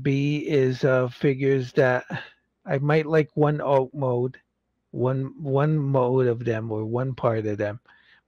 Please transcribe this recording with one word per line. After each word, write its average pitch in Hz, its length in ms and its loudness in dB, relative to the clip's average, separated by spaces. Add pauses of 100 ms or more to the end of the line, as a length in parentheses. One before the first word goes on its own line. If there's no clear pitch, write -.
B 143 360 0
is, 131 460 0
uh, 127 240 2
figures 135 640 0
that 127 320 2 (600)
I 151 140 -2
might 147 280 2
like 156 280 2
one 147 260 2
alt 131 320 2
mode, 127 460 -2 (540)
one, 131 500 -2
one 147 360 0
mode 131 480 2
of 120 180 0
them 113 260 -4
or 107 140 -4
one 123 300 -4
part 113 320 0
of 104 120 -4
them, 107 220 -4 (480)